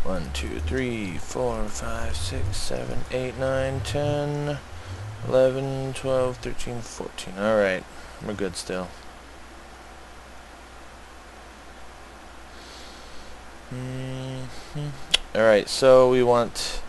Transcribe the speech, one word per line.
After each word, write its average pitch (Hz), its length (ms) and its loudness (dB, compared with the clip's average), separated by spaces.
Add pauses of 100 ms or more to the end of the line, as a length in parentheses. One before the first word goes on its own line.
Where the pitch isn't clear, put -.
One, 87 300 2
two, 67 260 -4
three, 107 580 0
four, 117 480 0
five, 113 500 0
six, - 420 0
seven, 123 540 2
eight, 127 260 -2
nine, 135 440 0
ten, 147 760 0 (680)
eleven, 131 640 4
twelve, 131 440 2
thirteen, 123 440 -2
fourteen. - 560 -10
All 107 200 4
right, 95 260 4 (420)
we're 104 80 -4
good 95 220 -2
still. 92 320 -4 (4000)
Mm-hmm. 131 1120 -6 (480)
All 104 60 6
right, 110 260 8
so 127 440 10
we 127 100 6
want 120 680 2